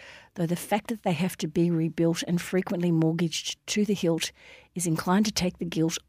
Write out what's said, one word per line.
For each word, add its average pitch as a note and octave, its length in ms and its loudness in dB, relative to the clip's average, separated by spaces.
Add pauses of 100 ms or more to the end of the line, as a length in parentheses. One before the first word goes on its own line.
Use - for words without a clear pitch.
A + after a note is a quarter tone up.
(340)
though E3+ 120 -2
the E3+ 100 0
fact - 320 -4
that A3+ 160 -6
they F#3+ 80 2
have F3 260 -2
to F#3+ 80 -4
be E3+ 240 2
rebuilt E3 560 0
and F3 140 0
frequently F3+ 500 -2
mortgaged D#3+ 640 0 (120)
to G#3 160 2
the G#3 100 2
hilt E3 380 0 (420)
is F3 120 -4
inclined F3+ 400 2
to G#3+ 60 -4
take F3+ 260 -2
the - 60 -6
gilt E3 320 0 (120)